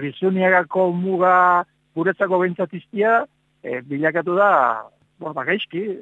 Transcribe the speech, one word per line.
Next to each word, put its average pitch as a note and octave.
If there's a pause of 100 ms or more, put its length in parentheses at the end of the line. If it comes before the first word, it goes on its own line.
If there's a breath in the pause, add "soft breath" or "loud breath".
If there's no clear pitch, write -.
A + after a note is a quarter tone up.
Lizuniagako F#3
muga F3+ (580)
guretzako F3+
behintzat F3+
istia, A3 (420)
e, B2+
bilakatu D#3
da, G3+ (680)
bueno, D#3
ba, C3+
gaizki. F3 (200)